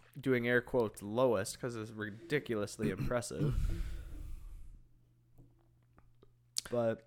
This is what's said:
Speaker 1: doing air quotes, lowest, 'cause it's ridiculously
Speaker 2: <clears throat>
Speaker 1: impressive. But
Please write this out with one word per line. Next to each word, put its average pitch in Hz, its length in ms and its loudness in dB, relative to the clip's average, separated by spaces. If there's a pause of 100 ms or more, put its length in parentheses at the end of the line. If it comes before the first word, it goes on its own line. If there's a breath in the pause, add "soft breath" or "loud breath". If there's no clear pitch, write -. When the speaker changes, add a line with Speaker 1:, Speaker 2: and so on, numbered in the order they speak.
(200)
Speaker 1:
doing 123 260 4
air 123 140 8
quotes, 117 420 0
lowest, 110 560 2
'cause 120 180 -6
it's 110 140 -8
ridiculously 107 1000 -2
Speaker 2:
<clears throat> 95 80 -4
Speaker 1:
impressive. 127 560 0 (3250 loud breath)
But 117 360 -2